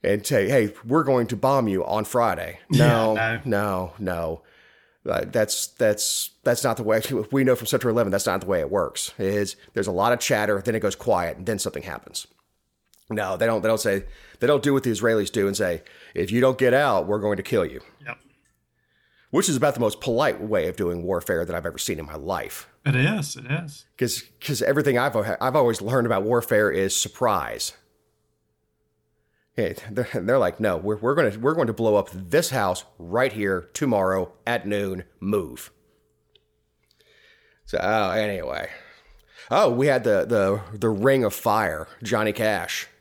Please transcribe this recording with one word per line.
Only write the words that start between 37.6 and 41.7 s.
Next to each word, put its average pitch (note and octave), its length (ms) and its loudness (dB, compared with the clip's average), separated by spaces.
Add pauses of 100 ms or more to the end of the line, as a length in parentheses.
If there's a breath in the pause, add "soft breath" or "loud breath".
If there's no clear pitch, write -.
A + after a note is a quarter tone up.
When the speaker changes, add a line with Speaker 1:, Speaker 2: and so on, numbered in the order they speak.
Speaker 1:
So, - 160 -6
oh, G2+ 300 0
anyway. G2 560 -4 (840 loud breath)
Oh, E3 220 4
we C3 160 2
had B2+ 160 2
the, G2+ 200 4
the, G#2 540 0
the A2+ 100 0
Ring A#2+ 360 4
of G2+ 100 0
Fire, G2+ 540 -2 (160)